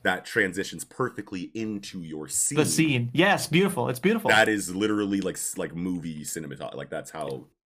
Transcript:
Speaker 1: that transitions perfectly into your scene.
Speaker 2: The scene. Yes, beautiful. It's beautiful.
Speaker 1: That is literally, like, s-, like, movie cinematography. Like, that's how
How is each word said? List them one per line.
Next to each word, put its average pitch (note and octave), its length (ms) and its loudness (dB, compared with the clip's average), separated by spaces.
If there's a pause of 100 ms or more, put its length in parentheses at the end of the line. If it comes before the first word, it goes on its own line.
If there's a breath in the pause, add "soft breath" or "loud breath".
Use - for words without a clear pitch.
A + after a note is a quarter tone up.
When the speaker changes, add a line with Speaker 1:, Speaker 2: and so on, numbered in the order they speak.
Speaker 1:
that F#2 220 0
transitions F#2+ 600 -2
perfectly G2+ 680 -6
into G#2 500 -8
your D2+ 240 -10
scene. - 300 -2
Speaker 2:
The D3+ 80 4
scene. B2+ 480 2
Yes, F3 340 4
beautiful. D#3+ 420 2
It's B2+ 100 -4
beautiful. G#3 300 2
Speaker 1:
That A2 180 8
is G2 260 0
literally, G2+ 480 2
like, F2+ 140 -2
s-, - 220 -6
like, E2 180 -4
movie E2+ 480 -4
cinematography. D2 520 -8
Like, C#2 140 -10
that's D2+ 220 -8
how C#2+ 360 -8 (180)